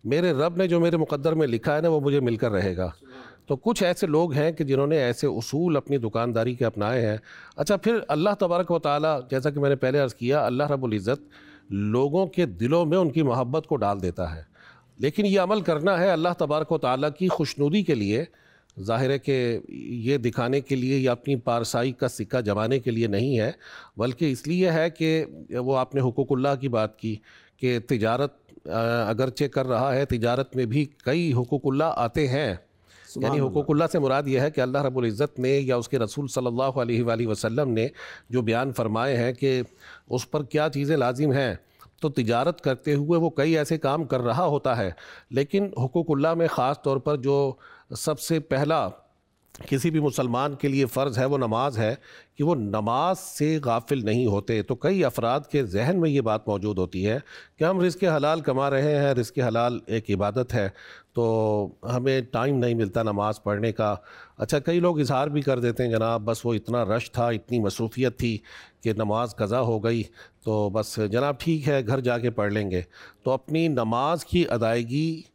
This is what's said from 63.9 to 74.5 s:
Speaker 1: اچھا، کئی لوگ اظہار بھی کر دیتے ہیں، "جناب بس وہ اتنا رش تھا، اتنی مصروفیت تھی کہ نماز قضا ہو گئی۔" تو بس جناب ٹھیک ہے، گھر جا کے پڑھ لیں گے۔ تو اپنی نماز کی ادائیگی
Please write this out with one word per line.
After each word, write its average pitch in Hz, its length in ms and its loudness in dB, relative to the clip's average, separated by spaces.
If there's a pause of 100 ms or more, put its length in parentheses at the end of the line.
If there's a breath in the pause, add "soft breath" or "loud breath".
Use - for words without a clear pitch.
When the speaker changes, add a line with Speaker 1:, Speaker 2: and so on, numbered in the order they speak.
Speaker 1:
اچھا، 113 200 -2
کئی 170 220 0
لوگ 170 200 2
اظہار 135 260 0
بھی 147 160 -2
کر 131 180 0
دیتے 120 220 0
ہیں، 120 80 0
"جناب 113 340 0
بس 113 220 -2
وہ 120 80 0
اتنا 117 300 -2
رش 113 280 -2
تھا، 120 160 0
اتنی 117 320 -2
مصروفیت 113 580 -2
تھی 113 200 -2 (420 loud breath)
کہ 113 120 -2
نماز 110 440 -2
قضا 110 240 0
ہو 113 240 0
گئی۔" 117 180 0 (420 loud breath)
تو 107 260 0
بس 107 280 -4 (120)
جناب 131 300 -2
ٹھیک 156 280 -2
ہے، 139 180 0
گھر 135 140 0
جا 120 180 0
کے 117 120 0
پڑھ 104 220 -2
لیں 101 180 -2
گے۔ 90 120 0 (400 loud breath)
تو 127 80 -2
اپنی 156 380 -2
نماز 131 560 0
کی 175 240 0
ادائیگی 120 760 -2 (120)